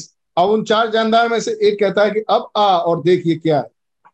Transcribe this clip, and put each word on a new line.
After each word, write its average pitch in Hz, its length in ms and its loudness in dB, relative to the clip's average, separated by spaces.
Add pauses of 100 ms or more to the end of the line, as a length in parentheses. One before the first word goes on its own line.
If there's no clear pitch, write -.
(380)
अब 185 120 2
उन 220 140 0
चार 220 260 0
जानदार 226 380 2
में 226 120 -2
से 226 220 -6
एक 208 180 0
कहता 202 220 0
है 214 80 2
कि 214 100 -2
अब 214 360 -2
आ 196 220 2
और 170 240 -2
देख 175 240 2
ये 165 80 0
क्या 156 240 0
है। 120 120 -6 (440)